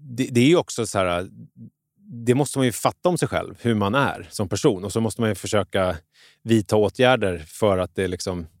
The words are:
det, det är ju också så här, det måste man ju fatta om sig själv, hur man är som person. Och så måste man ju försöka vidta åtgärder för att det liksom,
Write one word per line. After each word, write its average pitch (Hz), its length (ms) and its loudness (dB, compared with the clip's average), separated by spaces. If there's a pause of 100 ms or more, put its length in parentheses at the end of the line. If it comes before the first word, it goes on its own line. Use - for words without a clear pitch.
(160)
det, 123 140 -2
det 120 100 2
är 127 80 6
ju 175 80 6
också 120 300 -2
så - 120 -4
här, 90 280 -2 (960)
det 120 100 4
måste 139 240 0
man 131 80 2
ju 120 60 0
fatta - 360 -2
om 175 100 2
sig 143 100 -2
själv, 95 320 -4
hur 117 140 0
man 101 200 0
är 123 360 0
som 98 180 -6
person. 101 360 0
Och 98 80 -8
så 113 80 -2
måste 113 200 -4
man 110 100 2
ju 101 40 -2
försöka 95 640 0 (460)
vidta 110 340 2
åtgärder 104 720 2
för 98 300 2
att 90 160 -4
det 95 140 -2
liksom, 90 380 -6 (140)